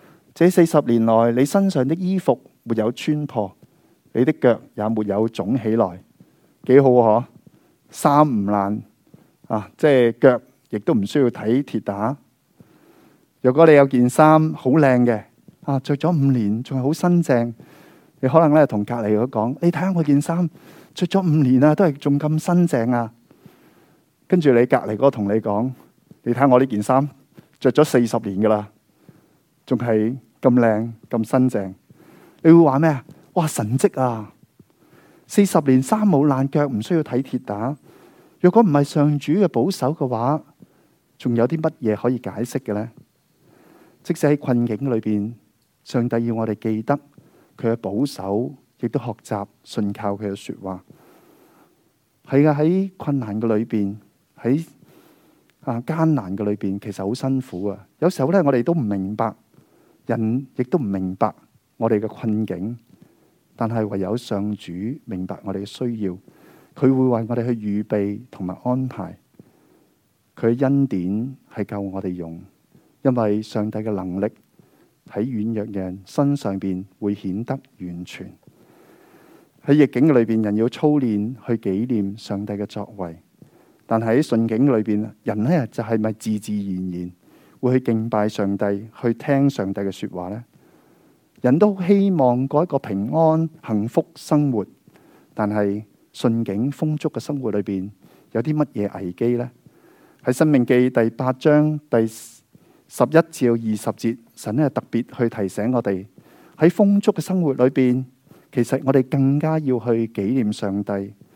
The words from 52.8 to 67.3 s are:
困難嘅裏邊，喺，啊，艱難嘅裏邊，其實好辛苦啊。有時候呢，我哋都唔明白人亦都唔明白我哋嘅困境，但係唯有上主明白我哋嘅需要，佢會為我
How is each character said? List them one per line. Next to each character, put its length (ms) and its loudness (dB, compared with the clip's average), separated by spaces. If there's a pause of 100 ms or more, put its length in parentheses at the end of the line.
困 240 -4
難 220 -6
嘅 120 0
裏 120 -2
邊， 300 -4 (440)
喺， 240 -2 (960)
啊， 200 -6
艱 240 -2
難 320 -2
嘅 80 -4
裏 100 0
邊， 240 -6
其 120 -10
實 140 -8
好 80 -2
辛 280 -2
苦 240 -10
啊。 220 -10 (120)
有 100 0
時 140 -2
候 80 0
呢， 140 4
我 80 2
哋 100 2
都 80 0
唔 80 0
明 360 -4
白 180 -4 (720)
人 480 -2
亦 80 -4
都 160 -2
唔 40 -2
明 320 -4
白 180 -2 (440)
我 120 -2
哋 100 2
嘅 80 -4
困 380 -4
境， 320 -8 (800)
但 140 -4
係 180 -2
唯 120 -6
有 180 -4
上 380 -6
主 180 -14 (320)
明 220 -8
白 160 -12
我 100 -8
哋 60 -8
嘅 60 -8
需 360 -8
要， 120 -4 (600)
佢 60 -14
會 80 4
為 400 2
我 80 -2